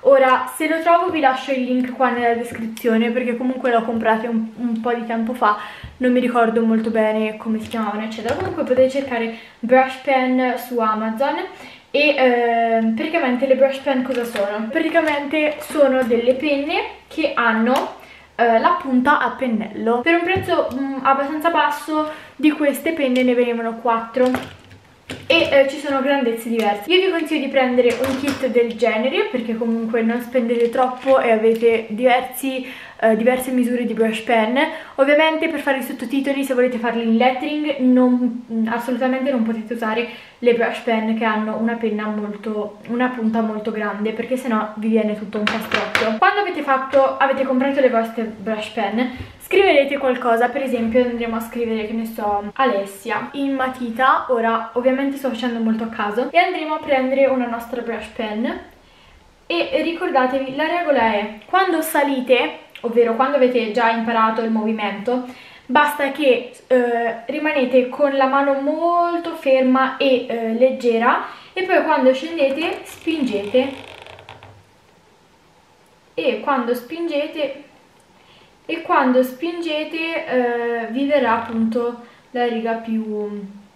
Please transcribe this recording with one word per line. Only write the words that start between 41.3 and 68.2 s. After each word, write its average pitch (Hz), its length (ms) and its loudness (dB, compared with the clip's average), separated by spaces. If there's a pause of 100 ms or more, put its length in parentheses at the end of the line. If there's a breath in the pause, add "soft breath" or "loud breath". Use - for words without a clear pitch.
una 226 180 0
penna 214 320 -2
molto, 208 720 -6 (100)
una 247 200 0
punta 226 320 0
molto 214 300 -2
grande, 208 420 -4
perché 233 240 -4
sennò 220 380 -2
vi 214 140 -4
viene 214 280 2
tutto 214 220 -8
un 208 60 -2
castrocchio. 220 720 -2
Quando 392 220 4
avete 359 220 -2
fatto, 269 540 2
avete 269 280 2
comprato 269 360 0
le 254 80 6
vostre 226 360 0
brush 214 440 -6
pen, 220 420 -2 (300 loud breath)
scriverete 302 560 4
qualcosa, 247 540 0
per 277 120 -4
esempio 233 400 0
andremo 233 340 -2
a 226 40 -4
scrivere, 226 460 -4
che 220 80 -6
ne 226 100 -4
so, 208 500 -4
Alessia 220 800 -2
in 277 220 -2
matita. 254 760 0
Ora 226 460 0
ovviamente 262 420 0
sto 262 140 -4
facendo 233 300 -4
molto 220 240 0
a 220 40 -6
caso 220 420 -4
e 330 60 0
andremo 320 380 0
a 311 40 -4
prendere 269 480 2
una 254 200 0
nostra 233 340 -8
brush 226 280 -8
pen 226 520 -6 (840 soft breath)
e 339 360 -2
ricordatevi, 269 760 0
la 302 100 0
regola 320 340 0
è 214 460 0
quando 359 340 2
salite, 277 800 0 (220)
ovvero 226 340 2
quando 262 220 0
avete 247 360 2
già 226 180 2
imparato 226 520 0
il 226 80 -2
movimento, 220 760 -2 (400 loud breath)
basta 294 440 2
che, 269 420 0 (140)
eh, 240 500 0 (100)
rimanete 269 640 2
con 277 260 0
la 269 120 2